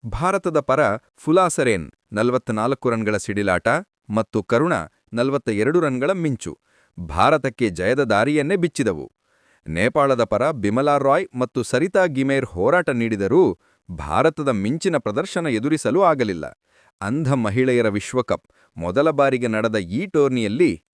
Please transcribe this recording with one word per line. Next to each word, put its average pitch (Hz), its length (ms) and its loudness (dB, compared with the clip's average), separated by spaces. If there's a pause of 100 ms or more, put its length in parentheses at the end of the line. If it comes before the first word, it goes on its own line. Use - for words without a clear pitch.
ಭಾರತದ 165 540 -2
ಪರ 135 200 0 (380)
ಫುಲಾಸರೇನ್ 151 720 2 (220)
ನಲವತ್ತನಾಲ್ಕು 120 760 -2
ರನ್ಗಳ 107 260 -2
ಸಿಡಿಲಾಟ 98 520 -2 (420)
ಮತ್ತು 107 320 -2
ಕರುಣ 147 300 0 (400)
ನಲವತ್ತ 131 360 -2
ಎರಡು 117 320 2
ರನ್ಗಳ 139 300 -2
ಮಿಂಚು 147 480 -4 (420)
ಭಾರತಕ್ಕೆ 117 680 2
ಜಯದ 101 360 0
ದಾರಿಯನ್ನೇ 139 520 0
ಬಿಚ್ಚಿದವು. 110 560 -2 (540)
ನೇಪಾಳದ 120 580 2
ಪರ 113 260 0
ಬಿಮಲಾ 135 480 0
ರಾಯ್ 143 360 2
ಮತ್ತು 123 280 -4
ಸರಿತಾ 180 440 2
ಗಿಮೇರ್ 135 400 0
ಹೋರಾಟ 143 440 0
ನೀಡಿದರೂ 117 680 2 (320)
ಭಾರತದ 104 580 0
ಮಿಂಚಿನ 135 480 -2
ಪ್ರದರ್ಶನ 151 500 -4
ಎದುರಿಸಲು 139 560 0
ಆಗಲಿಲ್ಲ. 110 440 0 (540)
ಅಂಧ 131 320 -2
ಮಹಿಳೆಯರ 120 560 2
ವಿಶ್ವಕಪ್ 101 600 -4 (280)
ಮೊದಲ 98 340 0
ಬಾರಿಗೆ 135 360 0
ನಡೆದ 110 300 -2
ಈ 104 300 -4
ಟೂರ್ನಿಯಲ್ಲಿ 127 880 0